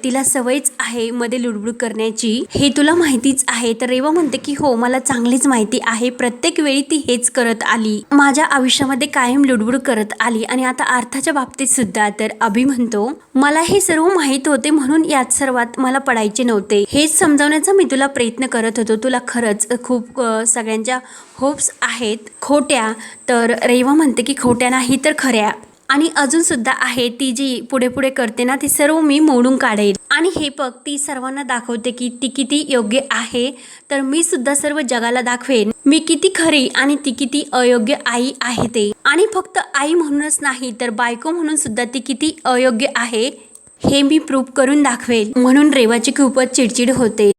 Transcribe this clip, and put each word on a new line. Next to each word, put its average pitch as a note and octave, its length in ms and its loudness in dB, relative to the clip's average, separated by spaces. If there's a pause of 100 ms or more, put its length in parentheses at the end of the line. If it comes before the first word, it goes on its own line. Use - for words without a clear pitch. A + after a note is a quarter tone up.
तिला C4 200 -2
सवयच B3+ 540 0
आहे A#3 320 -4
मध्ये A#3+ 320 -4
लुडबुड A3 280 -4
करण्याची, A3+ 800 -2
हे C#4+ 180 0
तुला D4 260 2
माहितीच C4+ 540 2
आहे." A#3 240 -2
तर A#3+ 140 -4
रेवा B3+ 240 0
म्हणते D#4 260 0
की, C#4+ 220 -6
"हो, C4+ 180 2
मला B3 220 0
चांगलीच B3+ 480 0
माहिती A3 380 2
आहे, A3+ 260 0
प्रत्येक B3 500 -2
वेळी C#4+ 200 0
ती C#4+ 260 -2
हेच A#3+ 240 0
करत A#3 320 -2
आली, G#3+ 400 -2 (100)
माझ्या C#4+ 320 4
आयुष्यामध्ये C4+ 640 0
कायम C#4 360 2
लुडबुड B3 320 2
करत A3+ 440 -2
आली A3+ 220 0
आणि B3+ 220 -2
आता B3+ 200 -2
अर्थाच्या B3+ 480 -2
बाबतीत C4+ 340 -4
सुद्धा." G#3+ 420 0
तर G#3+ 200 -4 (120)
अभि A#3 240 2
म्हणतो, A#3+ 480 0 (220)
"मला D4 260 4
हे F4 200 2
सर्व E4 340 2
माहीत C#4 340 0
होते C#4+ 220 0
म्हणून D4+ 340 2
यात B3+ 280 0
सर्वात B3 340 0 (120)
मला C4 200 0
पडायचे A#3 440 0
नव्हते, G#3 460 2
हेच D#4 300 2
समजावण्याचा D4+ 540 2
मी G4 120 6
तुला C4+ 220 0
प्रयत्न B3+ 400 -2
करत A3+ 300 -2
होतो. A3 200 0
तुला B3 220 -2 (100)
खरंच A3 380 0 (180)
खूप, B3 360 -4
अ, A3+ 260 -2
सगळ्यांच्या A3+ 520 -2 (380)
होप्स C#4 340 -2 (120)
आहेत A#3 360 -4 (220)
खोट्या." C#4 520 0 (360)
तर A#3 240 2 (100)
रेवा B3 320 2
म्हणते C#4+ 280 2
की, C#4 200 -2
"खोट्या B3 260 2
नाही B3+ 360 0
तर D4+ 140 2
खऱ्या." A3+ 320 0 (380)
आणि D4 280 2
अजून C#4+ 260 2
सुद्धा C4 300 -2
आहे, B3 360 -2
ती B3 240 -4
जी B3+ 280 -4 (100)
पुढे B3+ 180 0
पुढे C4 220 0
करते B3 340 -2
ना, C4 120 0
ती C#4 120 -4
सर्व D#4 320 2
मी D4 200 2
मोडून C4 360 4
काढेल. G#3 380 2 (160)
आणि D#4+ 260 2
हे D4+ 120 -4 (100)
बघ, C4 120 -4 (160)
ती C#4+ 120 -6
सर्वांना C4+ 440 -8
दाखवते A#3+ 480 -4
की B3 180 -6
ती B3 200 -6
किती C#4+ 400 -2
योग्य A#3+ 320 0 (100)
आहे. A#3+ 420 -2 (380)
तर C#4 100 0
मी C#4 220 0
सुद्धा C#4+ 320 -2
सर्व D4 340 -2
जगाला A#3+ 320 0
दाखवेन A#3+ 500 -2 (160)
मी D4+ 120 6
किती D#4+ 380 0
खरी D#4 380 2
आणि C#4 300 2
ती C#4+ 60 -2
किती C#4+ 420 -4
अयोग्य B3 420 2 (120)
आई B3 340 -2
आहे A#3+ 260 -2
ते. G#3 260 -2 (120)
आणि E4 300 4
फक्त F#4 240 -4 (160)
आई D4 200 0
म्हणूनच D4+ 480 0
नाही, B3+ 380 -4
तर A#3+ 100 -2
बायको A#3+ 400 -4
म्हणून D#4 260 -2
सुद्धा A#3+ 280 -4
ती B3 140 -6
किती D4+ 460 -4
अयोग्य B3+ 420 2 (100)
आहे, A#3 340 -2 (600)
हे C#4 120 4
मी C#4+ 160 4
प्रूव्ह C4+ 380 -2
करून C#4+ 260 4
दाखवेल. A#3+ 540 0
म्हणून C4 340 6
रेवाची A#3+ 400 2
खूपच B3+ 460 2
चिडचिड A#3+ 340 2
होते. A3 480 4